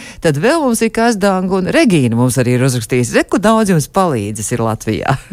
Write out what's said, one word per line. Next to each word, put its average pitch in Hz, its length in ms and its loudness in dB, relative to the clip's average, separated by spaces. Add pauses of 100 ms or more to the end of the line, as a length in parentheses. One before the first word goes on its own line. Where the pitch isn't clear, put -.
(200)
Tad 147 180 0
vēl 294 240 0
mums 233 200 0
ir 226 120 0
Kazdanga, 196 640 0
un 185 160 -2
Regīna 170 400 2
mums 123 240 0
arī 123 160 2
ir 123 140 2
uzrakstījusi. 123 500 -2
Re, - 80 2
ku 247 160 -2
daudz 220 320 2
jums 147 160 -2
palīdzas 110 640 -2
ir 117 80 -2
Latvijā. 110 540 -2 (160)